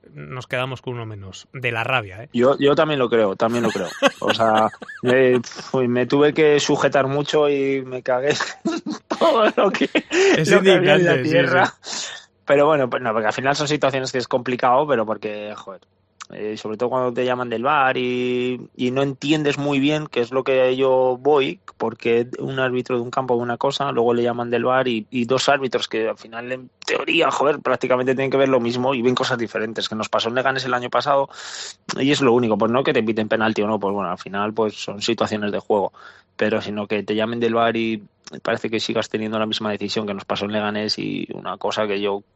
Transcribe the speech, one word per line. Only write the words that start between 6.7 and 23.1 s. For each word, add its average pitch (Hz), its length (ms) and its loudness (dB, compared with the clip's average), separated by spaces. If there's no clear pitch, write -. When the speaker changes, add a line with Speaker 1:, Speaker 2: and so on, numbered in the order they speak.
Speaker 2:
mucho 147 420 0
y 135 360 0
me 127 160 -10
cagué 131 320 0
<laughs> - 560 -6
todo 277 240 4
lo 226 140 4
que, 254 180 -2
Speaker 1:
Es 156 120 0
Speaker 2:
lo 202 120 6
que 196 100 6
había 170 240 6
en 185 100 4
la 165 120 4
Speaker 1:
indignante, 127 80 0
sí, - 60 -2
Speaker 2:
tierra. 165 500 4
Speaker 1:
sí. - 260 -10
Speaker 2:
Pero 143 200 6
bueno, 147 240 4
pues 127 140 -4
no, 117 80 0
porque 110 160 0
al 107 60 2
final 135 240 0
son 147 100 -2
situaciones 139 460 0
que 131 60 0
es 120 100 -4
complicado, 127 580 2
pero 117 180 2
porque, 104 480 -6
joder, 95 280 -16
eh, 107 220 -6
sobre 107 220 -8
todo 120 120 -2
cuando 127 240 0
te 123 120 0
llaman 123 240 -2
del 113 140 -4
var 131 340 2
y, 123 800 -2
y 123 140 0
no 135 120 0
entiendes 143 540 0
muy 143 240 0
bien 151 260 0
qué - 140 -2
es 120 100 -4
lo 131 140 -2
que 127 320 4
yo 131 420 4
voy, 143 400 2
porque 117 500 0
un 135 200 -6
árbitro 127 360 0
de 120 60 0
un 123 100 -8